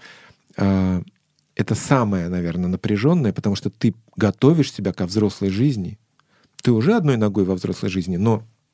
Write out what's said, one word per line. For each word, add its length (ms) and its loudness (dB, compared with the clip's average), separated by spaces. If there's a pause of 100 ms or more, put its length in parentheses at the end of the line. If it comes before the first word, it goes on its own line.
(580)
а, 440 2 (540)
это 200 -2
самое, 540 0
наверное, 400 -2
напряжённое, 640 0
потому 220 -2
что 140 -6
ты 240 -2 (240)
готовишь 560 2
себя 200 -4
ко 140 -4
взрослой 420 0
жизни. 500 -2 (640)
Ты 100 4
уже 220 2
одной 220 2
ногой 280 2
во 100 0
взрослой 340 -4
жизни, 280 -4
но 260 0 (300)